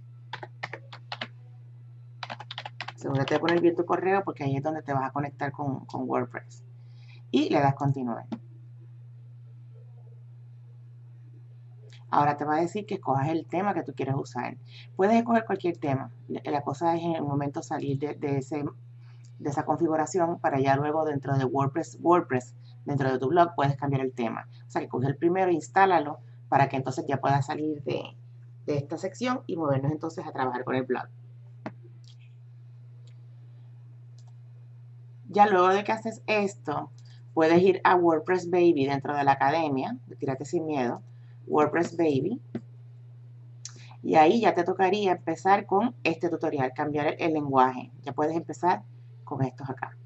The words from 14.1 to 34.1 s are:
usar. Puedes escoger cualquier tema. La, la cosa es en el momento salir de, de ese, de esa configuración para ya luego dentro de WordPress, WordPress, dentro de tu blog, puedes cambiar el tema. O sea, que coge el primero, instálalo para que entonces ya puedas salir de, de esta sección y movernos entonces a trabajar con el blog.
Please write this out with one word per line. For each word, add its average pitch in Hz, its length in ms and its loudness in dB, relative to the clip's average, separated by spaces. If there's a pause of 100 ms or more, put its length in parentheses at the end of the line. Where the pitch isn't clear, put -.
usar. 123 420 -6 (400)
Puedes 214 200 4
escoger 233 280 2
cualquier 175 320 -2
tema. 135 340 -4 (180)
La, - 160 -6
la 147 180 -2
cosa 165 320 0
es 165 80 -2
en 170 120 0
el 160 80 -4
momento 143 400 -2
salir 139 360 -4
de, 147 160 -4
de 139 240 -2
ese, 143 260 -4 (760)
de 156 120 -4
esa 147 140 -2
configuración 160 760 0
para 139 200 0
ya 139 160 4
luego 151 280 0
dentro 139 320 -2
de 135 80 2
WordPress, 139 560 -2
WordPress, 165 540 2 (300)
dentro 139 260 0
de 127 80 0
tu 131 100 0
blog, 170 260 4
puedes 143 220 0
cambiar 139 260 -2
el 127 100 -4
tema. 113 360 -6 (180)
O - 40 -20
sea, 170 100 -2
que 139 80 -8
coge 127 200 -2
el 147 80 -2
primero, 180 340 2
instálalo 165 680 2 (300)
para 139 200 4
que 139 80 -4
entonces 131 300 -4
ya 139 140 -2
puedas 139 260 2
salir 151 360 -4
de, - 340 -6 (500)
de 147 100 0
esta 143 200 -4
sección 247 500 -4
y 175 100 -6
movernos 143 360 0
entonces 160 340 -6
a 147 60 -12
trabajar 127 320 -4
con 127 120 -2
el 131 80 0
blog. 120 240 -4 (4000)